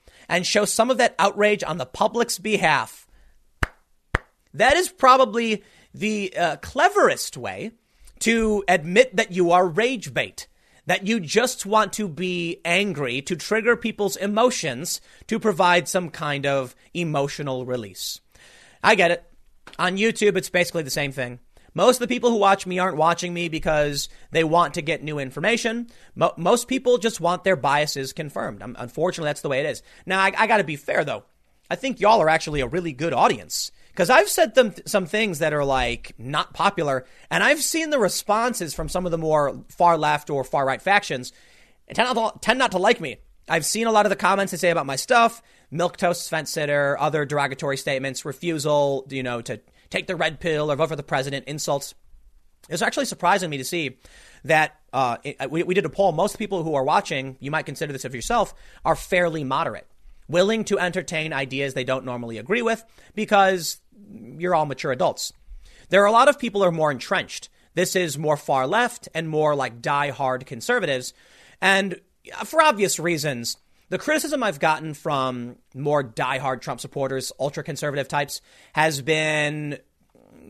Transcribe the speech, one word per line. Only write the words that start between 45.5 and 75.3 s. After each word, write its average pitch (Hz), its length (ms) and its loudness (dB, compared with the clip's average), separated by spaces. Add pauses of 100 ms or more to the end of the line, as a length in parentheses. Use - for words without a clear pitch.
milquetoast, 170 560 -2
fence 156 220 -4
sitter, 143 480 0
other 147 260 0
derogatory 139 500 -2
statements, 135 480 -4
refusal, 147 840 0
you 135 140 -6
know, 123 180 -4
to 113 180 -8 (300)
take - 180 -4
the 190 80 -4
red 160 240 -2
pill 151 320 -2
or 139 60 -2
vote 156 100 2
for 156 80 -4
the 143 80 -8
president, 139 420 -4
insults. 143 480 -6 (760)
It's 160 120 -4
actually 240 240 -2
surprising 180 440 0
me 147 80 -6
to 127 80 -6
see 151 320 -4 (480)
that, 156 340 2 (140)
uh, 123 320 0
it, 135 260 -8
we, 165 120 0
we 180 100 0
did 180 120 0
a 156 40 -4
poll. 190 240 2
Most 180 260 -2
people 190 240 -4
who 156 120 -2
are 135 80 2
watching, 139 580 -2
you 135 100 -10
might 156 140 -2
consider 147 260 -8
this 135 140 -10
of 127 100 -10
yourself, 202 380 -2 (320)
are 160 100 4
fairly 170 480 0
moderate, 135 440 -4 (420)
willing 196 340 2
to - 160 0
entertain 160 540 -4
ideas 135 400 -4
they 131 100 -4
don't 127 220 -2
normally 120 320 -8
agree 156 240 -2
with 226 240 -2 (300)
because 190 640 2 (580)
you're 175 180 0
all 156 100 2
mature 143 260 -4
adults. 135 400 -2 (580)
There 190 120 6
are 202 60 6
a 208 40 4
lot 247 160 8
of 285 120 4
people 202 220 -2
who 190 60 6
are 170 40 4
more 156 200 2
entrenched. 135 580 -4 (260)
This 175 200 2
is 165 220 -2
more 143 200 0
far 135 280 0
left 226 480 -2
and 165 160 -6
more, 151 260 2
like, 120 260 -4
diehard 139 640 -2
conservatives. 139 680 -4 (480)
And 196 400 2 (440)
for 320 160 0
obvious 208 380 2
reasons, 147 580 -4 (320)
the - 80 -4
criticism 302 440 -2
I've 190 180 -2
gotten 156 340 0
from 127 640 -4 (180)